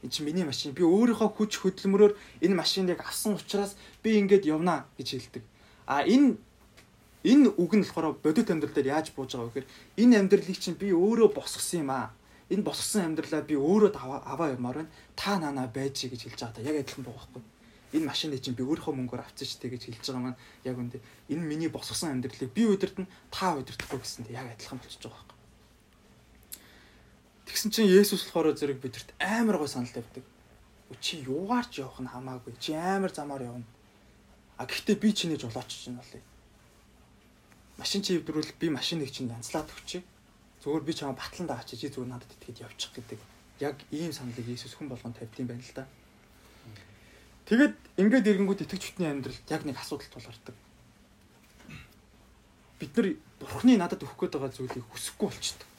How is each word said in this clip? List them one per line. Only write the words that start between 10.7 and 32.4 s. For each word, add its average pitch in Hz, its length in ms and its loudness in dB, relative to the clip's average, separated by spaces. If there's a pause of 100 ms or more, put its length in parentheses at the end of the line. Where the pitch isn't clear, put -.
би 196 160 0
өөрөө 208 400 6
босгосон - 560 -4
юм - 80 -2
аа. 113 160 -6 (400)
Энэ 208 160 0
босгосон - 400 -2
амьдралаа 156 320 -2
би 147 160 -2
өөрөө 190 400 6
аваа, 131 320 -8
аваа 139 240 -2
явмаар 127 320 -4
байна. 156 80 -16 (240)
Та 196 240 0
наанаа 139 320 -4
байж 135 320 -4
гэж 117 240 -8
хэлж - 160 -14
байгаа 117 80 -10
та. 113 80 -14
Яг 147 240 -2
адилхан - 240 -10
байгаа - 160 -16
байхгүй - 160 -18
юу? - 80 -20 (440)
"Энэ 156 160 0
машиныг 139 320 -4
чинь 127 160 -6
би 127 80 -2
өөрийнхөө 147 320 -2
мөнгөөр 123 260 -6
авсан - 240 -14
шүү - 220 -12
дээ" 120 80 -8
гэж 120 80 -12
хэлж 117 240 -14
байгаа 127 240 -4
маань 117 80 -14 (240)
яг 127 160 -4
үндэ 120 180 -8 (300)
энэ 160 160 -4
миний 156 240 -2
босгосон - 480 -4
амьдралыг 127 360 -6
би 220 120 2
удирдна, 190 420 2 (220)
та 185 240 -2
удирдахгүй 135 480 -6
гэсэндээ 117 320 -12
яг 123 240 -10
адилхан - 240 -12
болчихж - 240 -18
байгаа - 160 -16
байхгүй. - 180 -20 (2000)
Тэгсэн - 240 -4
чинь 214 220 6
Есүс 196 320 8
болохоор 156 320 2
зэрэг 135 240 -2
бидэрт - 300 -12 (100)
амар 208 400 2
гой 143 80 -2
санал 123 240 -6
тавьдаг. 123 320 -12 (800)
"Чи 165 160 -6
юугаар 180 480 -2
ч 135 160 -10
явах - 160 -16
нь 127 80 -10
хамаагүй. 123 480 -12